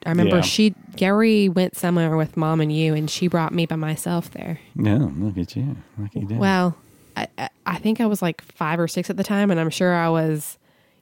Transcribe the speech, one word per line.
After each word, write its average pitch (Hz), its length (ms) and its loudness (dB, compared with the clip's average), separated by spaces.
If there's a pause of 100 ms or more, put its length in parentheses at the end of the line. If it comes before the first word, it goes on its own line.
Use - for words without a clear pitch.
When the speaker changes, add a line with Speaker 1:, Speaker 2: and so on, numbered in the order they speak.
Speaker 1:
I - 20 -4
remember 180 280 4
Speaker 2:
Yeah. 170 40 4
Speaker 1:
she, 214 320 2 (220)
Gary 208 540 4
went 180 280 0
somewhere 170 400 2
with 160 180 -2
Mom 160 240 0
and 151 160 2
you, 156 200 2
and 151 140 -2
she - 180 -2
brought 165 260 0
me 170 140 0
by 160 80 -4
myself 160 560 -4
there. - 280 -10 (160)
Speaker 2:
Yeah, 107 320 2 (100)
look 95 200 -4
at 87 180 -6
you. 127 220 -4 (220)
Look 104 160 -8
at 104 160 -6
you. 113 60 -2
Speaker 1:
Well, 185 380 2 (400)
I, 110 120 -6 (100)
I, - 120 -6 (180)
I 180 100 -4
think 220 240 -2
I 233 60 2
was, 208 160 -2
like, 165 180 -4
five 165 380 -4
or 170 80 0
six 175 240 -6
at 175 60 -6
the 196 60 -2
time, 202 280 0
and 170 80 2
I'm 160 100 0
sure 180 240 0
I 170 160 2
was, 160 480 -2 (440)